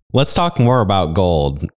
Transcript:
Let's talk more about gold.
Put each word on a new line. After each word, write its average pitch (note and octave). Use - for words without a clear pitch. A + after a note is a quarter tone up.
Let's C#3
talk F3
more B2
about F#2
gold. D2+